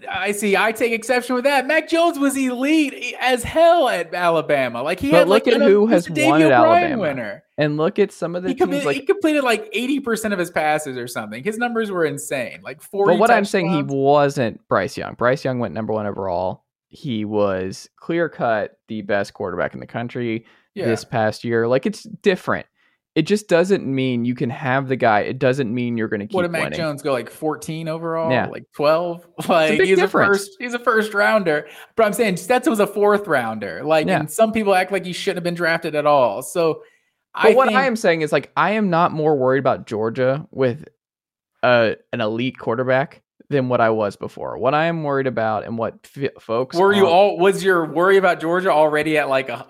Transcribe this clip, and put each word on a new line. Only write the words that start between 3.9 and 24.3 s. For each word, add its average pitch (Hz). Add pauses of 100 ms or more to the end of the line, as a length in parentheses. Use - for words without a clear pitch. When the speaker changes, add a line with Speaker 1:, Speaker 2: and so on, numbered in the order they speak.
Speaker 1:
Alabama. 147
Like, 170
he 277
Speaker 2:
But 285
Speaker 1:
had, 170
like, 214
Speaker 2:
look 226
at 226
Speaker 1:
an, 185
Speaker 2:
who 208
Speaker 1:
he 233
was 175
Speaker 2:
has -
Speaker 1:
the -
Speaker 2:
won 156
Speaker 1:
Davey 151
Speaker 2:
at 123
Speaker 1:
O'Brien 339
Speaker 2:
Alabama. 233
Speaker 1:
winner. 127 (140)
Speaker 2:
And 151
look 160
at 196
some 170
of 180
the 185
Speaker 1:
He 269
Speaker 2:
teams, 349
Speaker 1:
commi-, 285
Speaker 2:
like 254
Speaker 1:
he 277
completed, 302
like, 226
eighty 254
percent 220
of 185
his 170
passes 151
or 120
something. 113
His 220
numbers 226
were 180
insane. 139
Like, 135
forty 196
Speaker 2:
But 175
what 226
I'm 208
saying, 185
he 175
Speaker 1:
touchdowns. 139
Speaker 2:
wasn't 139
Bryce 101
Young. 60
Bryce 123
Young 127
went 101
number 107
one 107
overall. 95 (240)
He 110
was 98
clear-cut 147 (120)
the 110
best 101
quarterback 87
in 65
the 62
country 117 (280)
Speaker 1:
Yeah. 185
Speaker 2:
this 113
past 110
year. 117
Like, 131
it's 208
different. - (500)
It 165
just 208
doesn't 180
mean 131
you 120